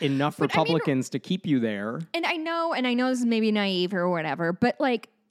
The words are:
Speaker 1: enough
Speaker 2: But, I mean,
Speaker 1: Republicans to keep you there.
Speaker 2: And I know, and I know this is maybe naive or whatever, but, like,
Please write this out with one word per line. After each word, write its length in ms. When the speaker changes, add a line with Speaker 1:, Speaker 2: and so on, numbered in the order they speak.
Speaker 1:
enough 380
Speaker 2:
But, 160
I 40
mean, 80
Speaker 1:
Republicans 440
to 80
keep 280
you 140
there. 400
Speaker 2:
And 100
I 120
know, 360
and 140
I 80
know 160
this 100
is 60
maybe 260
naive 400
or 160
whatever, 440
but, 280
like, 280